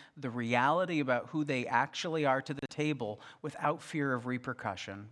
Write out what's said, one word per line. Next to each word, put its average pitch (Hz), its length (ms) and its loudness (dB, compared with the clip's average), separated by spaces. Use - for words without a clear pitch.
the 135 120 -4
reality 135 720 4
about 127 280 2
who 156 140 -2
they 131 220 0
actually 143 600 0
are 135 160 4
to 151 120 -6
the 139 140 -6
table 127 520 -2
without 151 400 -2
fear 139 320 0
of 120 120 -2
repercussion, 107 880 -6